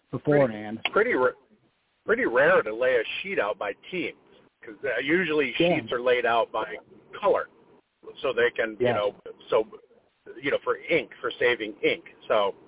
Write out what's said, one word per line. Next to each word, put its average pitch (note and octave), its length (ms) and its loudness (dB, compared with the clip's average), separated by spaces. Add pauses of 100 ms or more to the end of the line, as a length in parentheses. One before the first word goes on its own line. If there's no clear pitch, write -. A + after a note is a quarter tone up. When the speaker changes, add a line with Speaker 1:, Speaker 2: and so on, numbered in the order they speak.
(100)
Speaker 1:
beforehand. A2+ 720 0
Speaker 2:
It's - 80 -2
pretty A3 220 2
ra-, B2+ 180 2 (720)
pretty A3+ 220 0
rare C#3+ 360 4
to G#2+ 100 -4
lay B2+ 240 2
a A2 80 2 (180)
sheet F#3 160 -6
out G#2 200 -2
by G2+ 160 -6 (160)
teams, D3+ 280 -6 (440)
'cause, G#2+ 220 -18
uh, A#2+ 140 -2
usually D3+ 600 0
Speaker 1:
Yeah. E3+ 180 4
Speaker 2:
sheets A2+ 160 -6
are B2 80 -4
laid B2 260 2
out A#2 240 2
by G#2+ 260 -6 (360)
color, D#3 360 0 (720)
so C3+ 120 -2
they A#2 180 2
can, A2+ 300 -6
Speaker 1:
Yeah. A#2+ 80 2
Speaker 2:
you A#2 60 2
know, G#2 200 -2 (340)
so, A2+ 200 2 (720)
you C#3 100 -4
know, G#2+ 80 0
for A#2+ 180 -2
ink, D3 440 -2
for A#2 120 -6
saving A2+ 500 -2
ink. B2 320 -4 (120)
So, G#2 280 0 (140)